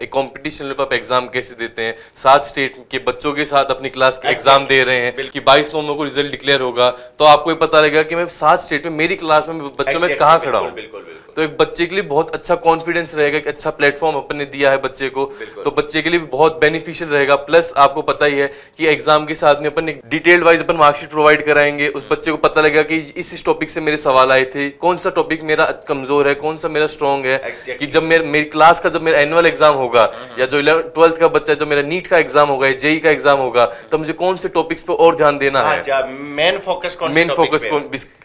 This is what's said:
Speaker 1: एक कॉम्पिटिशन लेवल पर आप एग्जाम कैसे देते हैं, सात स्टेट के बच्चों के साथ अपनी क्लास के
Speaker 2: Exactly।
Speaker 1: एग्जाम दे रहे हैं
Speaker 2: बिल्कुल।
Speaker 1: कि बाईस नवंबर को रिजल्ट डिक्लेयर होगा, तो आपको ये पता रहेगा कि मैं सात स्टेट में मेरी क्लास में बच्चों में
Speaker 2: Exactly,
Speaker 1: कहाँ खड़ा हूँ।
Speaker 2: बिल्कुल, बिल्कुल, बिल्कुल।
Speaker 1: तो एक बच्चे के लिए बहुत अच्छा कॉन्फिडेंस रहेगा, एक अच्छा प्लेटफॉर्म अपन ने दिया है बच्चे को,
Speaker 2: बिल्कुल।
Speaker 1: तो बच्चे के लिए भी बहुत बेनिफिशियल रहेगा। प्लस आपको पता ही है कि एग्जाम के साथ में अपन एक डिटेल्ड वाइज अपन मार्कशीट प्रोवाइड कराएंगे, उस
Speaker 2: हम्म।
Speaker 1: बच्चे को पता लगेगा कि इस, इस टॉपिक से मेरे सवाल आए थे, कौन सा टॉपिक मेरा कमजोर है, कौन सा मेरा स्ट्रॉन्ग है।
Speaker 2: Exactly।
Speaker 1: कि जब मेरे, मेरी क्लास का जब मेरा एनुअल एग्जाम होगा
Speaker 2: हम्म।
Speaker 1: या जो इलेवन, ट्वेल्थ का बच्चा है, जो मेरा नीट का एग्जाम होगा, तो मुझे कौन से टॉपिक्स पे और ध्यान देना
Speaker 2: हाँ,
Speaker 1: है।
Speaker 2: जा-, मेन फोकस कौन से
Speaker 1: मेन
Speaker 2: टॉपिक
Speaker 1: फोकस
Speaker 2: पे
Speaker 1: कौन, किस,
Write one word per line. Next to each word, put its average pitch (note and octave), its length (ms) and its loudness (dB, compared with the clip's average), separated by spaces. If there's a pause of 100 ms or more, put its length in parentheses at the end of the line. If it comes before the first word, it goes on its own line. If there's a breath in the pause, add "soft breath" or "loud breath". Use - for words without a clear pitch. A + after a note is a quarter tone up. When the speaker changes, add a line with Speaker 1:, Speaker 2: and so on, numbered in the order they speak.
Speaker 1:
एक A#2+ 100 -14
कॉम्पिटिशन C3+ 520 -6
लेवल C#3 100 -8
पर C#3 80 -4
आप C3+ 100 -4
एग्जाम B2 360 -2
कैसे B2 260 -8
देते A2+ 280 -10
हैं, A2+ 140 -6 (200 loud breath)
सात C#3 260 4
स्टेट C3+ 480 -6
के C3 80 -6
बच्चों B2+ 340 -4
के D3 120 -4
साथ C#3 200 0
अपनी C3 240 -6
क्लास C3 300 0
के - 100 -8
Speaker 2:
Exactly। C3 120 -2
Speaker 1:
एग्जाम C#3 260 4
दे C3 180 4
रहे B2+ 120 0
हैं A#2+ 200 -2
Speaker 2:
बिल्कुल। C3 160 -8
Speaker 1:
कि C#3 80 -8
बाईस D3 340 4
नवंबर D3 200 -4
को D3+ 100 -4
रिजल्ट C#3+ 260 -4
डिक्लेयर C3 300 0
होगा, B2 300 2
तो - 340 -4
आपको D3 260 6
ये D#3 60 0
पता D#3 240 2
रहेगा D3+ 220 4
कि D#3+ 120 -6
मैं E3+ 120 -2
सात E3+ 320 2
स्टेट D3+ 260 -6
में E3 80 -8
मेरी E3 240 -2
क्लास D#3 320 0
में E3 100 -8
बच्चों C#3 260 -6
में C3+ 80 -2
Speaker 2:
Exactly, E3 260 -2
Speaker 1:
कहाँ D#3+ 220 4
खड़ा B2 180 -2
हूँ। E2+ 140 -4
Speaker 2:
बिल्कुल, G#2+ 100 -14
बिल्कुल, G#2 180 -18
बिल्कुल। E2 340 -20
Speaker 1:
तो D#3 80 -2
एक D3 160 -6
बच्चे D#3+ 280 0
के F3 80 -6
लिए G3 100 -4
बहुत D#3+ 300 -2
अच्छा E3+ 200 -4
कॉन्फिडेंस E3 600 -2
रहेगा, D3+ 240 0
एक D3 80 -10
अच्छा D#3 240 -6
प्लेटफॉर्म D3 460 -2
अपन C#3 200 -8
ने C#3+ 80 -6
दिया C#3 260 0
है C3+ 120 0
बच्चे C3 260 -6
को, C3+ 180 -6
Speaker 2:
बिल्कुल। G#2+ 380 -12
Speaker 1:
तो D3 60 -2
बच्चे D3 320 -4
के D#3+ 80 -2
लिए E3+ 100 0
भी D#3 60 -12
बहुत D3 340 0
बेनिफिशियल D#3+ 500 -2
रहेगा। C#3+ 240 2
प्लस E3 420 2
आपको C#3 260 2
पता C#3+ 240 0
ही C#3+ 120 0
है C#3 120 0 (280 loud breath)
कि D#3+ 80 -2
एग्जाम D3+ 400 2
के D#3+ 80 -6
साथ D3+ 260 4
में D3+ 60 -4
अपन D#3+ 220 -4
एक C#3 180 -8
डिटेल्ड D#3+ 380 2
वाइज E3 160 6
अपन E3+ 160 -2
मार्कशीट D3 340 2
प्रोवाइड D3+ 340 4
कराएंगे, D3 440 2
उस C#3+ 160 -8
Speaker 2:
हम्म। D#3 100 -2
Speaker 1:
बच्चे F3+ 160 -4
को G3+ 60 -2
पता D#3 240 0
लगेगा D3+ 220 4
कि D#3 140 -2
इस, D3 200 -8
इस E3+ 280 -10
टॉपिक D#3+ 260 -2
से E3 100 -8
मेरे D3+ 160 -2
सवाल C3 360 4
आए C3 120 4
थे, C#3+ 260 -6
कौन F3 260 -2
सा F3+ 140 -4
टॉपिक D#3+ 320 -2
मेरा D#3 220 0
कमजोर C#3+ 640 -2
है, C#3 60 2
कौन D#3 240 -6
सा E3 100 -6
मेरा D3+ 180 -2
स्ट्रॉन्ग C#3 400 -2
है। C3 140 0
Speaker 2:
Exactly। B2 380 -12
Speaker 1:
कि D3 80 -8
जब D3+ 160 0
मेरे, E3 220 2
मेरी D3+ 200 0
क्लास D#3 360 4
का F#3 80 0
जब D#3+ 140 -4
मेरा D#3+ 180 2
एनुअल E3 260 2
एग्जाम D3 280 4
होगा A#2+ 420 2
Speaker 2:
हम्म। B2 240 -10
Speaker 1:
या C3 60 0
जो C#3+ 120 0
इलेवन, D#3 240 2
ट्वेल्थ E3 340 2
का E3 120 4
बच्चा D3+ 240 0
है, C#3+ 60 -2
जो D3 80 -4
मेरा C#3+ 160 0
नीट E3+ 240 -6
का F3+ 120 2
एग्जाम C#3+ 1200 2
होगा, B2 260 2
तो - 340 -4
मुझे D#3 140 -6
कौन F3+ 240 -2
से F3+ 120 -8
टॉपिक्स E3 340 -4
पे F3 100 -6
और E3 220 4
ध्यान D3 240 2
देना C#3 220 0
Speaker 2:
हाँ, D3 160 0
Speaker 1:
है। - 60 -6
Speaker 2:
जा-, C3+ 260 -2
मेन D3 500 -4
फोकस F3+ 360 -6
कौन E3 140 -6
से C#3+ 60 -4
Speaker 1:
मेन E3+ 140 2
Speaker 2:
टॉपिक D3 220 0
Speaker 1:
फोकस D3+ 140 -2
Speaker 2:
पे - 60 -6
Speaker 1:
कौन, D3 100 -2
किस, C3+ 260 -12 (180)